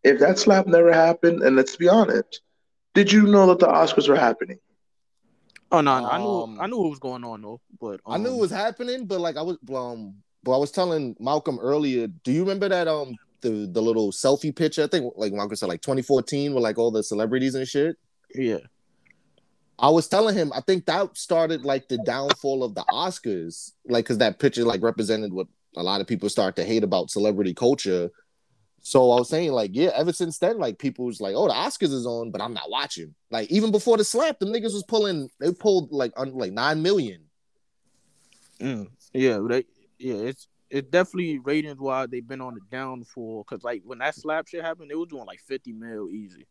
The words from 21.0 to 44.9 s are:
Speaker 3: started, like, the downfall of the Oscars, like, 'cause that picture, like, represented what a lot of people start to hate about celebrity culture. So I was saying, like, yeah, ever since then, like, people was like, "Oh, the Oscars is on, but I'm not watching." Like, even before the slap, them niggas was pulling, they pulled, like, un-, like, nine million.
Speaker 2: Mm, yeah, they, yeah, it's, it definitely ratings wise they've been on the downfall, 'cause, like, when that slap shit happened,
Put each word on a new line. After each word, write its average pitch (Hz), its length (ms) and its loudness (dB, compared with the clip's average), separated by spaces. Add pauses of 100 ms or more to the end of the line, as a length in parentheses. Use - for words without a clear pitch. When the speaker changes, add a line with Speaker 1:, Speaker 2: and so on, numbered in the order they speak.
Speaker 3:
started, 160 480 -2
like, 135 240 -2
the 123 100 -4
downfall 135 640 -2
of 110 120 -6
the 101 160 -8
Oscars, 104 840 -6 (140)
like, 117 200 0
'cause 113 120 -4
that 107 200 2
picture, 120 260 0
like, 101 180 0
represented 110 500 -2
what 92 160 -8 (280)
a 85 60 -8
lot 98 180 -2
of 92 60 -6
people 101 220 -4
start 95 280 0
to 87 80 -2
hate 107 200 0
about 90 260 -2
celebrity 101 440 0
culture. 95 560 0 (680)
So 127 300 6
I 120 80 6
was 123 100 0
saying, 160 240 -2
like, 107 220 -2
yeah, 160 200 2
ever 156 180 0
since 165 260 -6
then, 214 200 -2
like, 123 200 -4
people 123 280 -6
was 110 140 -10
like, 98 160 -6
"Oh, 175 120 2
the 117 60 0
Oscars 165 380 -2
is 123 140 -6
on, 117 240 -6
but 98 100 -8
I'm 113 140 -8
not 80 160 -12
watching." 98 440 -8 (160)
Like, 110 200 -6
even 214 200 2
before 220 260 2
the 214 80 2
slap, 294 340 -2
them 196 120 -4
niggas 226 220 -4
was 202 120 -10
pulling, 196 440 -2 (120)
they 165 120 0
pulled, 180 400 0
like, 131 240 -2
un-, 131 180 -6
like, 104 180 -6
nine 147 300 -2
million. 127 420 -2 (1400)
Speaker 2:
Mm, 110 280 -8 (240)
yeah, 127 340 0
they, 120 180 -2 (340)
yeah, 123 160 -8
it's, 117 340 -10 (220)
it 135 200 -8
definitely 175 480 -2
ratings 143 400 -6
wise 131 300 -4
they've 123 180 -10
been 131 140 -14
on 127 140 -14
the 101 60 -18 (100)
downfall, 120 760 -12
'cause, 104 180 -14
like, 117 220 -8
when 120 140 -18
that 139 160 -4
slap 156 340 -8
shit 170 140 -12
happened, 165 280 -12